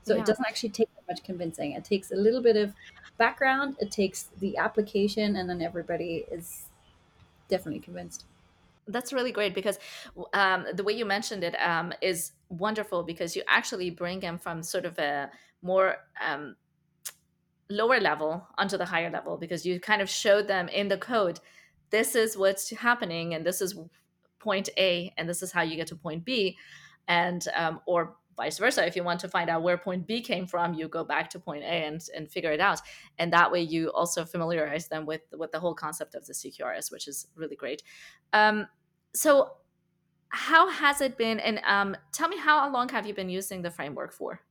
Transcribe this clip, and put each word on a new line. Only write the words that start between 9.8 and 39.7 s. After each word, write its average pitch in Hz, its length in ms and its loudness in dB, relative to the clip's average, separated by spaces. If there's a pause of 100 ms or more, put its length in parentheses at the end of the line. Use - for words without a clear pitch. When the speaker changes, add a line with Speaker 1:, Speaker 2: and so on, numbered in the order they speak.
Speaker 2:
w-, 175 200 -12
um, 185 380 4
the 190 120 -4
way 208 80 2
you 233 120 0
mentioned 202 380 -2
it, 170 180 -2
um, 170 400 0
is 180 320 0 (160)
wonderful 202 540 -2
because 170 340 -6
you 190 100 -4
actually 180 440 2
bring 175 300 -6
them 175 180 -6
from 165 240 -8
sort 180 220 -2
of 170 140 -6
a 143 320 -2 (300)
more, 190 360 2 (240)
um, 143 360 -4 (1120)
lower 220 320 4
level 156 460 0 (100)
onto 196 200 0
the 180 100 0
higher 170 240 0
level, - 260 -6
because 170 300 -6
you 180 140 0
kind 208 200 2
of 190 80 0
showed 208 380 4
them 185 220 0
in 202 200 -2
the 196 80 2
code, 190 440 0 (500)
"This 226 240 2
is 220 220 2
what's 196 340 2
happening, 196 640 -2
and 160 100 -6
this 180 160 0
is 190 140 -2 (640)
point 202 300 -2 (100)
A, 180 400 2
and 165 100 -4
this 175 140 -4
is 180 100 -8
how 175 100 2
you 160 140 -2
get 165 120 -4
to 160 80 -12
point 165 280 -8
B." 214 320 -2 (500)
And, 175 480 2
um, 160 300 0
or 170 320 0 (220)
vice 135 180 -2
versa, 202 300 2
if - 80 -2
you 180 80 -2
want 175 180 0
to 185 80 -8
find 175 220 0
out 165 120 2
where 175 140 4
point 180 300 -4
B 226 160 -2
came 185 240 -4
from, 170 260 0
you 160 160 -4
go 165 160 -4
back 160 260 -2
to 180 100 -14
point 147 240 -10
A 165 200 -2
and, 156 160 -6 (140)
and 156 160 -10
figure 165 220 0
it 156 80 0
out. 185 200 4 (380)
And 170 140 2
that 175 180 8
way 175 100 2
you 160 320 0
also 170 320 0
familiarize 165 600 -2
them 156 200 -6
with, 156 160 -6 (100)
with 156 180 -8
the 156 80 -4
whole 170 160 0
concept 156 400 -8
of - 100 -12
the - 80 -16
C - 200 -10
Q - 120 -10
R 120 80 -4
S, - 180 -6
which - 180 -12
is - 260 -10
really 160 220 -10
great. 131 260 -10 (500)
Um, 214 360 6 (440)
so - 440 6 (720)